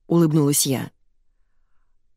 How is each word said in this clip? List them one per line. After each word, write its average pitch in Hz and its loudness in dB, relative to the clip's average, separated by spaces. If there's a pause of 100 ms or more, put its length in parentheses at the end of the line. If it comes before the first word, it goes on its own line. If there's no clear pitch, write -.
улыбнулась 156 0
я. 123 -6 (1300)